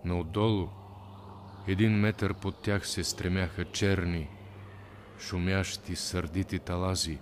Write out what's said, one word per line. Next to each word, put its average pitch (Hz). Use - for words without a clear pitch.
Но 87
отдолу, 101
един 104
метър 104
под -
тях, 101
се 90
стремяха 90
черни, 87
шумящи, 92
сърдити 90
талази 90